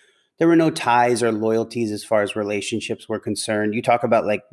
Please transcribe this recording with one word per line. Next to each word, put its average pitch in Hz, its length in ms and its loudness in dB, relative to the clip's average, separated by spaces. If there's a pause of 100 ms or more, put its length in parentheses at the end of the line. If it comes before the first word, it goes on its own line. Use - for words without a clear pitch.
(400)
there 165 80 4
were 170 80 6
no 165 140 4
ties 120 540 2
or 117 80 2
loyalties 110 600 -2
as 104 120 -8
far 110 180 2
as 101 140 -4
relationships 104 720 -6
were 110 120 -4
concerned. 107 540 -4
You 117 80 -4
talk 120 220 2
about, 113 220 2
like, 104 280 -2